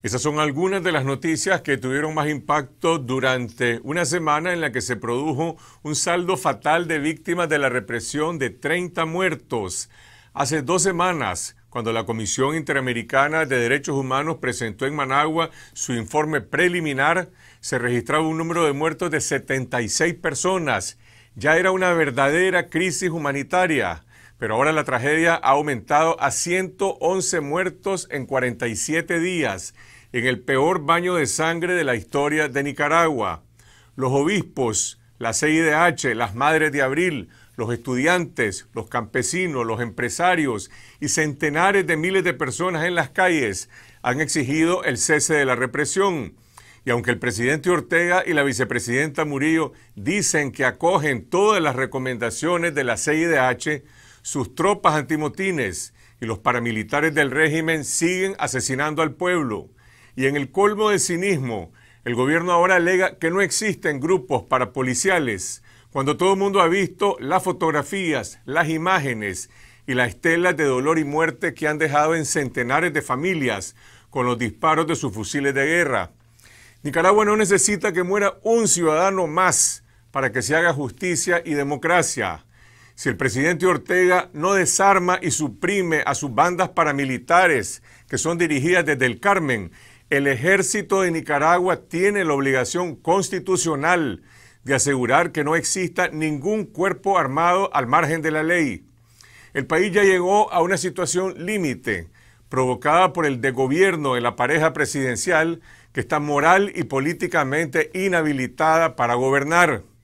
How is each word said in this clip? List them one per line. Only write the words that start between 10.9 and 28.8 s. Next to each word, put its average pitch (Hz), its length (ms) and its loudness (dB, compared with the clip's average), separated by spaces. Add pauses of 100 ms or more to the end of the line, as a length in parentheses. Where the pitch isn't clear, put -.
cuando 113 240 -4
la 113 100 0
Comisión 117 520 -2
Interamericana 139 920 0
de 131 120 0
Derechos 139 380 0
Humanos 135 460 -2
presentó 120 460 -4
en 147 80 -4
Managua 151 560 0 (220)
su - 200 -6
informe 139 480 -2
preliminar, 165 880 0 (300)
se - 180 -4
registraba 123 500 0
un 160 120 -2
número 165 260 0
de 143 80 2
muertos 156 380 -2
de 147 100 -2
setenta 131 600 -4
y 104 60 -4
seis 160 260 0
personas. 156 840 -2 (380)
Ya 156 220 2
era 180 120 2
una 185 240 2
verdadera 165 760 2
crisis 180 420 -2
humanitaria, 143 920 -2 (360)
pero 110 160 -2
ahora 143 160 2
la 156 120 0
tragedia 147 520 2
ha - 160 0
aumentado 147 680 0
a 135 120 0
ciento 185 680 -4
once 180 380 0
muertos 180 680 -4
en 135 160 -6
cuarenta 123 420 -2
y 113 80 -4
siete 165 440 -2